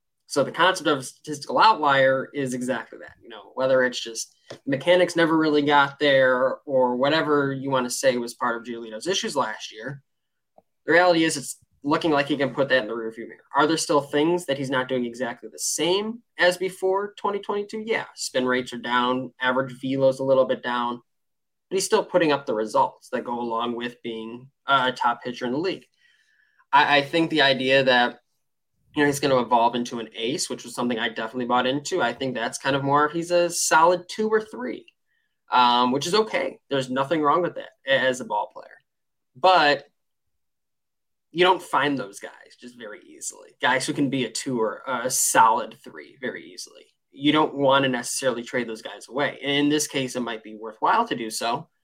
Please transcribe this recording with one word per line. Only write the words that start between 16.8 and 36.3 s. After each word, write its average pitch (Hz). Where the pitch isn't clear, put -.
twenty 202
twenty-two? 208
Yeah, 220
spin -
rates 127
are 123
down, 123
average 127
velo's 135
a 135
little 135
bit 120
down, 120
but -
he's 190
still 196
putting 175
up 139
the 123
results 110
that 117
go 123
along 117
with 120
being 117
a 127
top 120
pitcher 123
in 120
the 135
league. 180
I, 143
I 139
think 160
the 151
idea 135
that, 123
you 147
know, 143
he's 139
gonna 135
evolve 117
into 120
an 110
ace, 120
which 123
was 120
something 120
I 117
definitely 117
bought 123
into. 143
I 120
think 127
that's 120
kind 139
of 135
more 143
of 151
he's 170
a 175
solid 170
two 220
or 220
three, 233
um, 123
which 139
is 175
okay. -